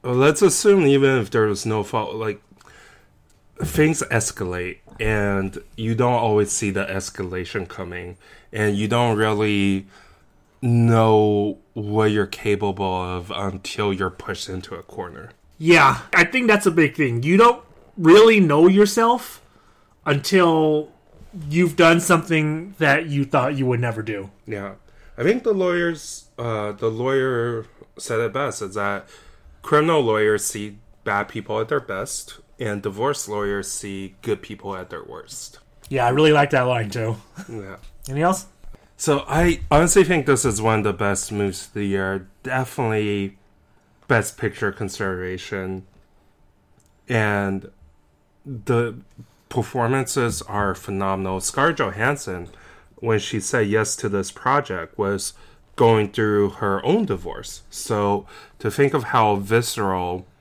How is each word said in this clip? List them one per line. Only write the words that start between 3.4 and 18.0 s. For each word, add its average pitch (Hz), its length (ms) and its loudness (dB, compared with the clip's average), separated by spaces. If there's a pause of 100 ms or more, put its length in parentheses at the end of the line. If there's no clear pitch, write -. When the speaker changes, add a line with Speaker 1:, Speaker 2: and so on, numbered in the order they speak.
Speaker 1:
things 156 480 0
escalate, 90 680 -4 (220)
and 101 580 0 (180)
you 113 200 -2
don't 123 180 2
always 107 380 2
see 104 180 -2
the 98 160 -4
escalation 92 800 -8
coming, 87 500 -12 (360)
and 104 240 0
you 104 100 -2
don't 117 300 2
really 104 680 0 (760)
know 110 960 4 (160)
what 107 380 0
you're 104 160 0
capable 98 680 -2
of 90 420 -6
until 98 560 -4
you're 95 200 -4
pushed - 360 -10
into 92 280 -10
a 85 80 -16
corner. 90 480 -14 (260)
Speaker 2:
Yeah, 156 440 4 (120)
I 175 100 2
think 247 220 -2
that's 202 220 4
a 175 40 4
big 156 240 2
thing. 120 280 -2
You 175 140 4
don't 240 260 6 (340)
really 208 420 10